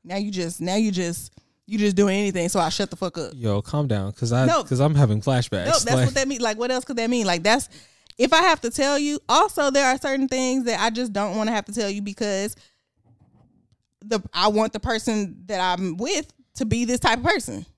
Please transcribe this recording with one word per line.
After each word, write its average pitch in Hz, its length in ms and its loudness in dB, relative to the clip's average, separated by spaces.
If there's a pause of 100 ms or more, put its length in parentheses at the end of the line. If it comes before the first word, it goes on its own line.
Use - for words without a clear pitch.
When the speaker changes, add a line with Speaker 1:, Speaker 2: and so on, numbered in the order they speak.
Speaker 1:
Now 175 120 -6
you 208 140 -2
just, 175 300 -4
now 180 160 -2
you 214 160 2
just, 175 400 -4 (340)
you 208 120 -4
just 202 180 2
doing 196 220 4
anything, 185 300 0
so 190 120 0
I 160 80 2
shut 196 220 -2
the 175 60 -10
fuck 180 220 -6
up. 127 160 -8
Speaker 2:
Yo, 107 280 -2
calm 147 260 -2
down, 101 240 -2
'cause 117 200 -2
I, 127 140 2
Speaker 1:
No. 330 160 4
Speaker 2:
'cause 127 180 -2
I'm 151 140 4
having 107 280 4
flashbacks. 123 440 0
Speaker 1:
No, 330 60 2
that's - 140 2
Speaker 2:
Like 254 200 2
Speaker 1:
what 262 80 -2
that 269 140 0
means. 247 140 -4
Like, 214 160 -2
what 247 120 -2
else 254 140 -2
could 262 120 -6
that 226 140 0
mean? 240 160 0
Like, 175 160 0
that's, 214 260 2 (500)
if 254 140 4
I 320 100 6
have 339 180 4
to 240 100 -4
tell 285 280 0
you. 294 200 -2 (100)
Also, 294 420 4
there 277 160 2
are 262 120 2
certain 269 300 -2
things 254 360 0
that 220 160 0
I 226 100 2
just 233 220 -4
don't 196 240 -2
wanna 220 160 0
have 208 120 -2
to 208 80 -14
tell 208 180 -2
you 202 120 -6
because 202 520 -4 (1500)
the, 214 160 -2 (120)
I 185 160 2
want 214 260 2
the 214 60 -6
person 220 560 -2 (100)
that 196 140 -2
I'm 180 360 0
with 294 340 -4 (260)
to 247 100 -2
be 233 180 0
this 240 160 0
type 226 180 2
of 240 60 -8
person. 214 400 0 (140)